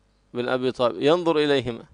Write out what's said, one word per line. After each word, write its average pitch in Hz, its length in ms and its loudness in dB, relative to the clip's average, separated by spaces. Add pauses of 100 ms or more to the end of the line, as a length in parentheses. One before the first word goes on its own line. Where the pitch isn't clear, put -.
(340)
بن 123 140 -4
أبي 127 240 0
طالب 113 300 0
ينظر 165 360 2
إليهما، 135 560 0